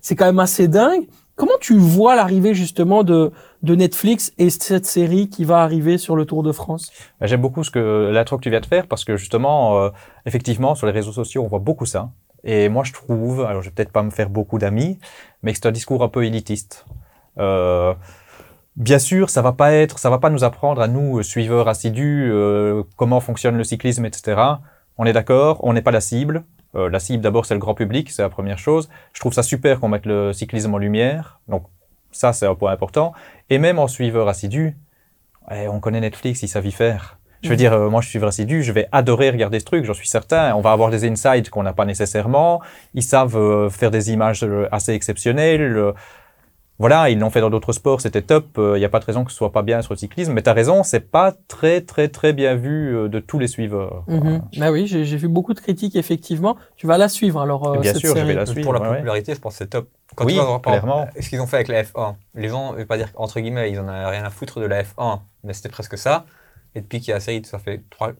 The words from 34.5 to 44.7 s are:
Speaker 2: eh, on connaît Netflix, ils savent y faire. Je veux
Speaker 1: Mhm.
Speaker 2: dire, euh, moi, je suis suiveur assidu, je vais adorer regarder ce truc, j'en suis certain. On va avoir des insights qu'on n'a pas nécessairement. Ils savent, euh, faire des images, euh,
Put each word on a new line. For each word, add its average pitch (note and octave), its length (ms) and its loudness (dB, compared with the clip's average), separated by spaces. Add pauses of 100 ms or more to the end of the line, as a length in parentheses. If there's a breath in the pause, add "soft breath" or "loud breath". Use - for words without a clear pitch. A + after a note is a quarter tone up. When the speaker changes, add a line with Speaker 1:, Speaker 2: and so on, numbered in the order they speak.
Speaker 2:
eh, G#2 160 -8
on G#2 120 -4
connaît A2 200 -2
Netflix, A#2 420 -6
ils G2+ 60 -6
savent G2+ 180 -4
y G2 60 -4
faire. A#2 460 -2 (240)
Je E3+ 60 -6
veux B2 60 2
Speaker 1:
Mhm. A2+ 40 0
Speaker 2:
dire, B2 160 6
euh, G#2 160 2
moi, A2+ 100 2
je A#2 60 -6
suis - 60 -16
suiveur G#2+ 180 0
assidu, C3 340 -2
je A#2 80 -4
vais G#2 180 0
adorer C3 400 2
regarder A2 300 -2
ce - 60 -12
truc, E3+ 180 0
j'en G#2+ 100 -4
suis - 140 -10
certain. D3 480 0
On G#2 60 0
va A2 100 6
avoir A2+ 180 4
des A2+ 180 0
insights A#2+ 420 2
qu'on G#2 120 -4
n'a F#2+ 120 -4
pas G#2 100 2
nécessairement. A2+ 760 0 (340 loud breath)
Ils B2 100 -2
savent, B2+ 320 2
euh, G#2 340 2
faire B2 220 0
des A2 200 0
images, A2 300 0
euh, G#2 300 -2